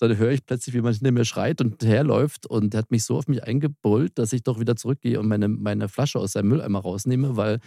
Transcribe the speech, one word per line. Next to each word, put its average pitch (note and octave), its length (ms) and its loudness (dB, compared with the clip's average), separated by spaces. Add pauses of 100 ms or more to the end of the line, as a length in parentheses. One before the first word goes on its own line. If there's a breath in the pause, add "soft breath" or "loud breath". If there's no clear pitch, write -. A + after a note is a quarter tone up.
dann A2+ 160 4
höre A2+ 160 2
ich C3+ 140 -2
plötzlich, B2 280 -6
wie A#2+ 60 0
man A2+ 140 2
hinter B2+ 180 2
mir A#2+ 120 4
schreit A2+ 360 -2
und A2+ 240 -2
herläuft A#2 640 2
und G#2+ 260 0
der A2 60 -2
hat A2 120 -4
mich A2+ 140 0
so B2 140 -2
auf - 100 -4
mich B2+ 160 -2
eingebrüllt, C#3+ 760 0
dass A#2 140 -2
ich B2 100 -2
doch A#2 160 -2
wieder A#2 160 0
zurückgehe A#2 460 -2
und G#2+ 80 0
meine, G#2 200 2
meine G#2 400 -2
Flasche B2+ 300 -2
aus F#2+ 140 -4
seinem G2+ 160 0
Mülleimer G#2 320 0
rausnehme, B2 560 -2
weil G#2+ 300 0